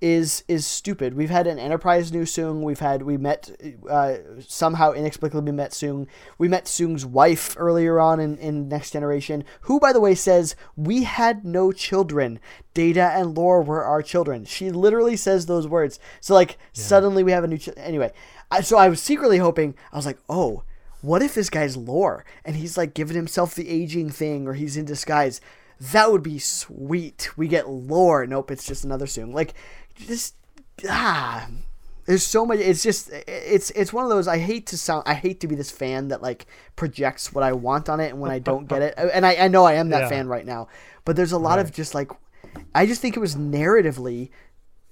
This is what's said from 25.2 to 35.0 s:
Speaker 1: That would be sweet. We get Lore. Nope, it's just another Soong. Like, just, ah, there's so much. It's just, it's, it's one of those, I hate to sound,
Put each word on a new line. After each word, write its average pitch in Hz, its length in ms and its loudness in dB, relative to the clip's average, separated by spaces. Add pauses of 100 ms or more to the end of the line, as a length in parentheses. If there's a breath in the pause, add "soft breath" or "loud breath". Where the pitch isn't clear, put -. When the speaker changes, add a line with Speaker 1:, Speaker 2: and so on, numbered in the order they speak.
Speaker 1:
That 220 180 6
would 190 100 4
be 151 160 -8
sweet. - 960 -8
We 156 120 -2
get 151 200 0
Lore. 139 600 2
Nope, 135 240 -4
it's - 160 -10
just 139 180 -8
another 135 220 -4
Soong. 117 260 -10
Like, 151 220 -2 (400 loud breath)
just, 226 400 -10 (520)
ah, 151 600 -4 (580)
there's 185 160 2
so 226 240 2
much. 226 140 2
It's 185 240 2
just, - 260 -2 (180)
it's, - 440 0
it's 196 200 -2
one 240 120 -4
of 247 80 -2
those, 190 160 2
I 170 100 0
hate 196 300 -4
to 175 100 -10
sound, 160 280 -2